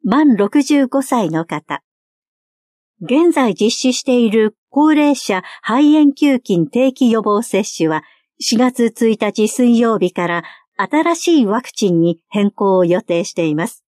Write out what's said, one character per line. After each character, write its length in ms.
満 320
六 280
十 240
五 160
歳 260
の 160
方。 380
現 280
在 220
実 160
施 240
し 80
て 180
い 120
る 260
高 220
齢 220
者 280
肺 320
炎 200
球 260
菌 280
定 260
期 180
予 100
防 220
接 200
種 240
は、 140
四 180
月 300
一 340
日 260
水 300
曜 220
日 120
か 140
ら 180
新 380
し 260
い 40
ワ 160
ク 100
チ 200
ン 100
に 260
変 220
更 260
を 80
予 200
定 200
し 100
て 120
い 80
ま 140
す。 220